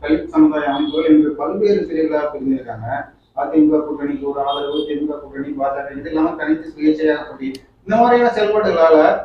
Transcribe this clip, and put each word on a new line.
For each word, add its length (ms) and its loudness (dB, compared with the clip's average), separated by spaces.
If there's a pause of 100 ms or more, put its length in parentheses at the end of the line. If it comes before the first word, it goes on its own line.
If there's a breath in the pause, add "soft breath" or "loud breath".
தலித் 260 0
சமுதாய 400 2
அமைப்புகள் 440 -2
இன்று 200 6
பல்வேறு 560 0
பிரிவுகளாக 380 -2
பிரிந்திருக்காங்க. 720 -4 (400)
அதிமுக 440 2
கூட்டணிக்கு 420 -6
ஒரு 180 -4
ஆதரவு, 380 -4
திமுக 420 -6
கூட்டணி, 400 -12
பாஜக, 380 -6
இது 100 -12
இல்லாம 300 -2
தனித்து 300 -4
சுயேட்சையாக 600 0
போட்டி, 220 -10 (360)
இந்த 160 2
மாதிரியான 320 4
செயல்பாடுகளால, 920 4